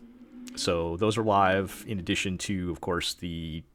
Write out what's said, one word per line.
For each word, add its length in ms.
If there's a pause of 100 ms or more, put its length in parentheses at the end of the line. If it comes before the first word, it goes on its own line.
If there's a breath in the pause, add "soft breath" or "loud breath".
(540)
So 440
those 200
are 60
live, 640
in 100
addition 400
to, 320
of 100
course, 340
the 500 (100)